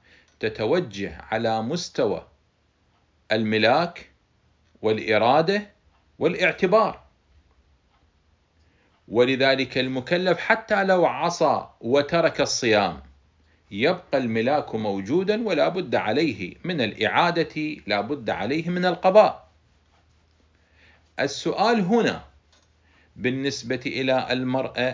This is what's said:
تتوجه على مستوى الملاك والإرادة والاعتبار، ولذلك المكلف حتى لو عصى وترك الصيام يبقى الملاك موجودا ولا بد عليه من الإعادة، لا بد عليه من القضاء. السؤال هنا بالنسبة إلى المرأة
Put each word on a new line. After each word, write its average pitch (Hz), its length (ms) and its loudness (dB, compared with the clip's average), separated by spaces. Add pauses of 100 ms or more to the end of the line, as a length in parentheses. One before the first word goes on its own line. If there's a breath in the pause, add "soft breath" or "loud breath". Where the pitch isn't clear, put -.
(400 soft breath)
تتوجه 110 840 -4
على 110 400 -2
مستوى 120 680 -4 (1040)
الملاك 113 760 2 (720)
والإرادة 120 880 2 (480)
والاعتبار، 185 840 0 (2000)
ولذلك 131 680 2
المكلف 147 600 -2
حتى 220 440 0
لو 185 220 4
عصى 139 640 0 (120)
وترك 143 600 2
الصيام 104 600 2 (720)
يبقى 139 460 0
الملاك 120 580 0
موجودا 131 720 -2
ولا 160 220 2
بد 165 260 -4
عليه 104 680 -2
من 170 180 -4
الإعادة، 151 920 0 (120)
لا 101 140 0
بد 117 280 -6
عليه 123 400 -4
من 180 160 -2
القضاء. 185 640 4 (1700 soft breath)
السؤال 190 600 0
هنا 180 440 0 (920 soft breath)
بالنسبة 127 720 -4
إلى 131 460 -2
المرأة 127 480 -4 (140)